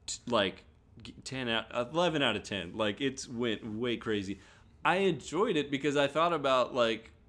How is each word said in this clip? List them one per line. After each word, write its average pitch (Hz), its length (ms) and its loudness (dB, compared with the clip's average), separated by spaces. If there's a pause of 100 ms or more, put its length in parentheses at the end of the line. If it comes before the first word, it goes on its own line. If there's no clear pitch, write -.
(260)
like, 101 380 2 (380)
g-, - 200 -16
ten 131 260 -6
out, 110 240 0
eleven 151 500 0
out 117 120 4
of 98 80 -2
ten, 92 340 -6
like, 107 240 0
it's 135 280 -4
went 117 360 -2
way 117 320 -4
crazy. 101 440 -4 (440)
I 165 120 4
enjoyed 185 600 0
it 139 140 0
because 143 260 0
I 143 120 4
thought 165 240 2
about, 135 420 2
like, 113 380 2 (160)